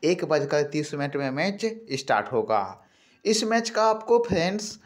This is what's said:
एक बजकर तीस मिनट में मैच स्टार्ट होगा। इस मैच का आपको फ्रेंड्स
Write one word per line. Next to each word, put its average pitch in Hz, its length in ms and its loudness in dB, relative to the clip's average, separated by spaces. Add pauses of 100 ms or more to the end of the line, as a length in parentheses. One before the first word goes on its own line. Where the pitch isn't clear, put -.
एक 180 220 2
बजकर 147 440 2
तीस 151 240 -4
मिनट 143 220 -4
में 139 160 -2
मैच 196 340 -2 (280)
स्टार्ट 113 380 0
होगा। 110 320 2 (600)
इस 214 200 2
मैच 226 240 0
का 220 160 0
आपको 220 380 4
फ्रेंड्स 190 640 -2